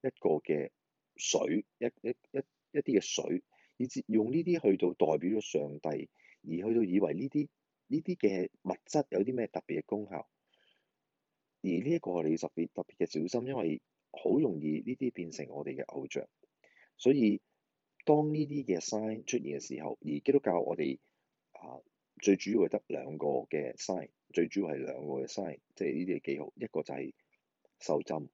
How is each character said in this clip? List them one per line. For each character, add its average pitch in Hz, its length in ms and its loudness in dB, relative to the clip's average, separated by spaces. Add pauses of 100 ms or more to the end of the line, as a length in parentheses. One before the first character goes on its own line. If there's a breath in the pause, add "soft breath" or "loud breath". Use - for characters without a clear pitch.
一 135 60 0 (100)
個 85 120 2 (100)
嘅 73 300 0 (460)
水、 - 480 0 (140)
一， 120 80 -2
一， - 240 -4
一， - 320 -6 (300)
一 143 80 0
啲 117 180 4
嘅 - 20 8
水， - 420 -2 (340 soft breath)
以 127 100 0
至 - 200 -6
用 110 260 2
呢 160 120 2
啲 170 160 2
去 98 160 6
到 87 180 2
代 76 240 4
表 90 120 0
咗 110 100 2
上 73 400 -2
帝， - 300 -4 (320 soft breath)
而 - 80 -12 (180)
去 113 60 2
到 117 80 4
以 95 180 4
為 80 140 2
呢 120 140 -4
啲， 147 200 0 (400)
呢 156 140 0
啲 180 140 -4
嘅 95 320 2 (140)
物 90 140 -2 (100)
質 151 240 2
有 92 100 2
啲 131 160 0
咩 113 100 0
特 - 200 -6
別 85 140 -2
嘅 - 40 -14
功 104 240 -4
效。 87 200 -10 (1300)
而 - 80 -2
呢 - 220 0
一 170 80 2
個 90 140 -4
我 85 120 0
哋 - 60 2
要 82 60 4
特 80 180 -6
別， 85 180 -2
特 90 100 -6
別 - 140 -12
嘅 87 100 0
小 90 340 -2
心， 127 80 -6
因 139 80 -4
為 82 260 -2 (300)
好 101 260 2
容 101 220 2
易 76 260 -2
呢 127 100 -4
啲 123 160 -2
變 85 200 -8
成 73 160 -8
我 71 160 -10
哋 69 120 -6
嘅 67 100 -6
偶 67 220 -8
像。 - 200 -6 (680 soft breath)
所 127 160 6
以 113 280 6 (640)
當 151 280 6
呢 151 140 0
啲 143 180 -4
嘅 92 160 2
sign 110 440 -4
出 - 140 -2
現 - 200 -4
嘅 - 20 -6
時 - 220 -10
候， - 180 -6
而 76 80 -8
基 73 240 0
督 139 60 8
教 87 220 2
我 - 160 -2
哋， 69 220 -2 (540)
啊， 65 280 -16 (400)
最 98 160 6
主 98 160 -4
要 113 140 2
係 - 20 -2
得 - 180 -2
兩 73 320 -6
個 69 80 -2 (220)
嘅 69 280 -4
sign， 90 340 -6 (220)
最 85 140 4
主 98 160 -2
要 85 60 -2
係 73 80 -4
兩 65 200 -6 (100)
個 69 80 -4
嘅 67 120 -4
sign， 85 320 -8 (160)
即 - 100 -4
係 69 100 0
呢 90 120 -2
啲 90 140 -2
嘅 - 40 -20
記 71 140 -4
號， - 180 -10
一 117 100 -8
個 - 160 -4
就 - 120 -8
係 67 180 -8 (680)
受 - 220 0
浸 - 320 -6